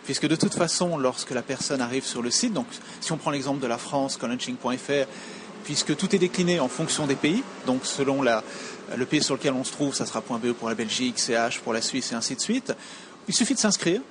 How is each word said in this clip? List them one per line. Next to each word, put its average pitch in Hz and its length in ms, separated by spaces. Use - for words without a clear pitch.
puisque 139 220
de 151 80
toute 165 200
façon, 170 440
lorsque 127 320
la 123 120
personne 135 380
arrive 127 240
sur - 180
le 120 100
site, 240 200
donc 139 140
si - 120
on 160 60
prend 160 120
l'exemple 143 300
de 127 80
la 117 100
France, 139 380
collaunching 127 400
point 123 200
F - 120
R, 139 180
puisque - 340
tout - 200
est - 20
décliné 175 400
en 139 80
fonction 151 400
des 139 80
pays, 165 300
donc 127 180
selon 139 360
la, 117 220
le 123 100
pays 147 160
sur 139 140
lequel 139 160
on 131 100
se - 80
trouve, 139 240
ça 123 100
sera 113 160
point 117 180
B 113 80
E 120 80
pour 117 140
la 113 60
Belgique, 117 460
C 123 140
H 117 260
pour 120 120
la 113 80
Suisse 123 300
et 120 60
ainsi 117 180
de 123 60
suite. - 340
Il 180 60
suffit 247 200
de 226 60
s'inscrire. 196 400